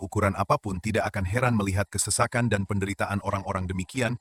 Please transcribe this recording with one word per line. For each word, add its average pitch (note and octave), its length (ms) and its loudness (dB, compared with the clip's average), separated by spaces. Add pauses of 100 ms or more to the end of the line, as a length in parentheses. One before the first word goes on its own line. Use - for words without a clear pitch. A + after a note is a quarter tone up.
ukuran G2 320 0
apapun F#2+ 480 0
tidak G#2 320 0
akan G2+ 80 -2
heran A#2 320 2
melihat G2+ 320 2
kesesakan A#2 640 0
dan G2 160 2
penderitaan G2+ 560 0
orang-orang F#2+ 480 -2
demikian A#2 500 -2